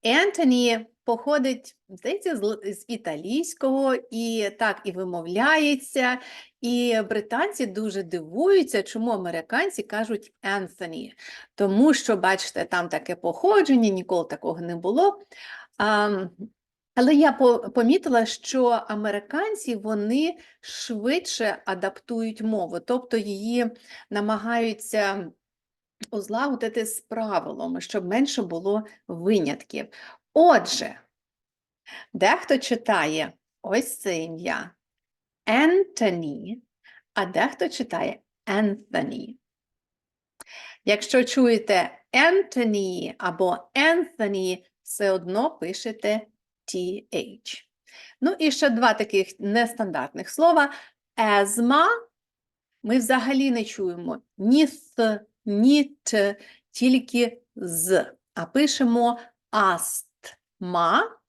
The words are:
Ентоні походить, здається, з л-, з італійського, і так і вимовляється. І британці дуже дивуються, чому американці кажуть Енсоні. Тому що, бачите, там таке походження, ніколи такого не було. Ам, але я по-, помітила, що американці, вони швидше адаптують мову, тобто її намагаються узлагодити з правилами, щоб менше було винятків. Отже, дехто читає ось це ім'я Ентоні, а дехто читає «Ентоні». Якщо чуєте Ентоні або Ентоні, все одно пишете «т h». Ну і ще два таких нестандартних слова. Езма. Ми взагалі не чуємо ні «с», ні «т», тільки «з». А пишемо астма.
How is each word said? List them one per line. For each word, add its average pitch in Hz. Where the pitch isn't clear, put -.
Ентоні 247
походить, 254
здається, 311
з 202
л-, 208
з 196
італійського, 262
і 226
так 214
і 196
вимовляється. 247
І 240
британці 240
дуже 196
дивуються, 202
чому 226
американці 202
кажуть 220
Енсоні. 190
Тому 202
що, -
бачите, 185
там 175
таке 165
походження, 277
ніколи 185
такого 165
не 175
було. 233
Ам, 208
але 254
я 294
по-, 247
помітила, 240
що -
американці, 214
вони 220
швидше 233
адаптують 214
мову, 185
тобто 247
її 220
намагаються 208
узлагодити 226
з -
правилами, 175
щоб 180
менше 254
було 190
винятків. 170
Отже, -
дехто 254
читає 165
ось 214
це 180
ім'я 165
Ентоні, 226
а 196
дехто 254
читає -
«Ентоні». 208
Якщо 208
чуєте 226
Ентоні 220
або 180
Ентоні, 214
все -
одно 190
пишете 214
«т -
h». -
Ну 349
і 311
ще 277
два 226
таких 208
нестандартних 202
слова. 311
Езма. 226
Ми 240
взагалі 262
не 233
чуємо 175
ні 262
«с», 220
ні 247
«т», 202
тільки 247
«з». 170
А 170
пишемо 240
астма. 185